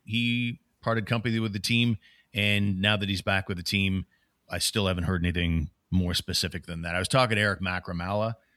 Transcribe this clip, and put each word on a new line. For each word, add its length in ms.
he 540
parted 260
company 320
with 140
the 60
team. 380
And 480
now 160
that 120
he's 140
back 240
with 100
the 60
team, 420
I 100
still 280
haven't 180
heard 180
anything 460
more 220
specific 540
than 160
that. 120
I 40
was 80
talking 300
to 40
Eric 200
Macramala, 760